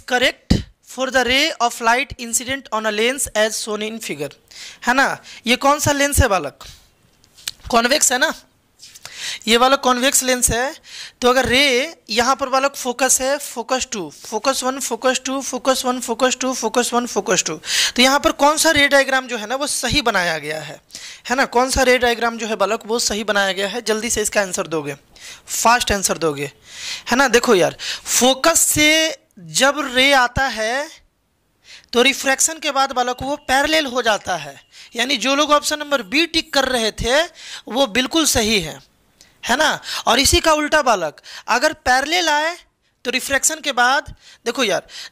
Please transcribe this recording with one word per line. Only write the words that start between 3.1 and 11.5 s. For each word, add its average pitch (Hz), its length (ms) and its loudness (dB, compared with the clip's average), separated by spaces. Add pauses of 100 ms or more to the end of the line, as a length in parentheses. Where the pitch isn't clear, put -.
as 220 240 0
shown 208 240 -6
in 220 160 -8
figure, 143 340 -8 (540)
है 247 60 4
ना? 240 240 2 (300)
ये 240 100 4
कौन 277 220 2
सा 294 120 0
लेंस 285 280 0
है 269 80 4
बालक? 175 360 -2 (1080)
कॉन्वेक्स 233 400 2
है 247 60 0
ना? 294 160 0 (1120)
ये 226 100 4
वाला 262 200 4
कॉन्वेक्स 262 460 0
लेंस 254 260 0
है। 254 240 -2 (480)
तो 247 80 4
अगर 254 160 4
रे 269 500 2 (140)